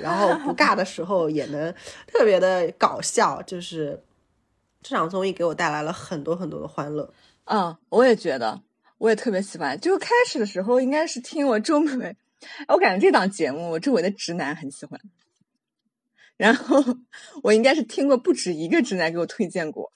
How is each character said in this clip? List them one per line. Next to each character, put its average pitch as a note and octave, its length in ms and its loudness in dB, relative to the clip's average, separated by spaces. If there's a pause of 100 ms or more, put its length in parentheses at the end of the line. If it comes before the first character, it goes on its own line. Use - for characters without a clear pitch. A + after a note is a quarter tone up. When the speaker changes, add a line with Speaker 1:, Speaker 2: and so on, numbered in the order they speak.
Speaker 1:
然 E3 160 -2
后 G3+ 160 4 (140)
不 C4+ 100 -4
尬 C#4+ 180 4
的 F#3+ 100 0
时 F3 200 -10
候 F3 240 0
也 D3+ 180 -2
能 D3+ 280 -6 (320)
特 - 180 2
别 G3 160 6
的 F3+ 380 2
搞 - 240 0
笑， E3+ 400 0
就 F3+ 180 -12
是 D#3+ 400 -8 (800)
这 - 160 -8
档 E3 140 -2
综 F#3+ 160 -2
艺 F#3+ 60 -2
给 E3+ 120 -4
我 D#3+ 100 0
带 E3+ 140 -2
来 D3+ 140 -4
了 D#3 100 -6
很 E3 300 -10
多 D#3+ 120 -2
很 F3+ 140 -8
多 D3+ 140 -10
的 - 60 -12
欢 D3 260 -8
乐。 D3+ 180 -8 (320)
Speaker 2:
嗯， F3 320 -2 (140)
我 G#3 140 4
也 A#3+ 120 6
觉 C#3 220 -4
得， A2 240 -4 (360)
我 A3 120 2
也 A3 60 4
特 A3+ 140 -4
别 F#3+ 120 -2
喜 G3 160 -12
欢。 D3 200 -4
就 F4 200 0
开 - 120 -6 (160)
始 E4 120 -8
的 G#3+ 80 0
时 F#3 160 -6
候 A#3+ 180 2
应 B3+ 80 0
该 D4+ 180 0
是 D#4 140 -8
听 C#4+ 260 -4
我 A3 140 2
周 D4 200 2
围， C4 260 -2
哎， - 640 -18
我 - 100 6
感 G#3 200 4
觉 C4+ 80 0
这 G4 60 6
档 G3 160 4
节 D#3+ 240 -2
目 E3 260 -4
周 C4+ 140 0
围 G#3 80 2
的 F3+ 120 0
直 G3 220 -10
男 D3+ 220 -4
很 C#3 140 -12
喜 - 160 -18
欢。 - 120 -16 (1400)
然 G#3+ 160 6
后 C4+ 280 2 (600)
我 G3+ 100 4
应 A3 80 6
该 C4 140 6
是 D#4 80 -2
听 - 240 -4
过 C#4 100 4
不 F4 160 0
止 F3+ 220 -2
一 D#3 140 -6
个 E4 120 2
直 A#3 140 -2
男 E3 180 -2
给 E3+ 60 -4
我 E3+ 80 -2
推 F#3+ 200 -4
荐 E3 240 -4
过， - 260 -4